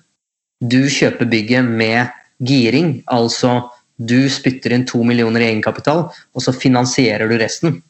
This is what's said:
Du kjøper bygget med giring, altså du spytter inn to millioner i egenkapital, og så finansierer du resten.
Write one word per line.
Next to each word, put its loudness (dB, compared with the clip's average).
Du 2
kjøper 0
bygget 0
med 0
giring, 2
altså 0
du 0
spytter -2
inn 0
to -2
millioner 2
i 2
egenkapital, -2
og -12
så 0
finansierer 2
du 2
resten. -2